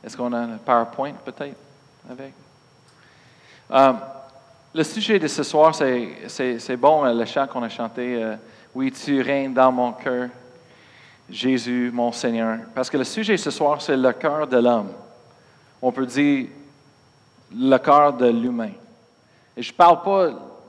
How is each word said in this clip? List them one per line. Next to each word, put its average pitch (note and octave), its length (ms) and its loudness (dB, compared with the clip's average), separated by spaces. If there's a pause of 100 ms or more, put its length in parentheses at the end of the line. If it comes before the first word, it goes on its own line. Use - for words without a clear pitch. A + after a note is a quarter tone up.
Est-ce A2+ 120 -16
qu'on B2 160 -6
a A#2+ 80 -4
un A#2 180 -8
PowerPoint A#2+ 540 0 (140)
peut-être C#3 320 -14 (520)
avec? C3+ 240 -18 (1400)
Euh, C3 220 6 (800)
le D#3+ 100 0
sujet G#3 360 0
de D#3 80 -2
ce C#3+ 160 -4
soir, D#3+ 320 4
c'est, B2 340 0 (180)
c'est, B2+ 320 -4
c'est B2+ 180 -6
bon, D3 260 4
euh, B2 100 2
le A#2 120 0
chant C3+ 220 -2
qu'on B2+ 160 -8
a A2+ 60 -6
chanté, A#2+ 540 -6
euh, A2 120 -6 (380)
Oui, C3 200 -2
tu C#3 280 -2
règnes C3+ 320 -2
dans C3 200 6
mon B2 180 -2
cœur, B2 380 -4 (1000)
Jésus, B2 640 -2
mon A#2+ 200 -2
Seigneur. A2+ 460 -2 (140)
Parce C3 160 -4
que D3+ 80 -2
le C3 60 0
sujet G#3+ 320 -2
ce D3+ 160 -4
soir, D3 300 0
c'est C#3 160 0
le B2+ 160 4
cœur D3+ 340 -2
de B2+ 100 2
l'homme. A#2 340 2 (920)
On B2+ 100 0
peut C3 140 -4
dire C3+ 420 0 (1040)
le C3 240 2
cœur C#3+ 360 6
de B2 140 2
l'humain. A#2 440 -2 (880)
Et A#2+ 40 -10
je - 120 -10
parle E3+ 280 6
pas F#3+ 280 2 (400)